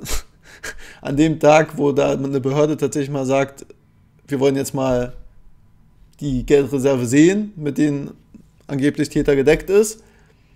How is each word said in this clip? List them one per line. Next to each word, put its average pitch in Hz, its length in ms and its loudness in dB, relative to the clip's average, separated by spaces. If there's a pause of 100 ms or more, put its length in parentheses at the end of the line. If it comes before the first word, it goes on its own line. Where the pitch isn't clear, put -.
(500)
<laughs> - 520 -18
an 139 160 -4
dem 156 220 2
Tag, 151 380 4
wo 143 140 2
da 139 200 0
eine 139 280 -4
Behörde 147 380 0
tatsächlich 139 320 -4
mal 139 160 -4
sagt, 135 400 -2 (600)
„Wir 139 120 -4
wollen 135 160 2
jetzt 135 180 -4
mal 127 400 -2 (1040)
die 143 260 -4
Geldreserve 135 600 2
sehen, 185 480 2
mit 147 220 -6
denen 147 340 -2 (560)
angeblich 143 420 -2
Theta 147 240 0
gedeckt 139 380 2
ist“, 214 320 0 (520)